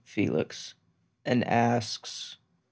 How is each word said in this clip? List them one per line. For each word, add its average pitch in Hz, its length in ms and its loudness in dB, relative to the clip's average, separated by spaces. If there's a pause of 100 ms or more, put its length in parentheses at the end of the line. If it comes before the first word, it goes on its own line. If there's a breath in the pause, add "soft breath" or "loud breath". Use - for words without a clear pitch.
Felix, - 720 -2 (520)
and 123 220 4
asks, - 880 0 (340)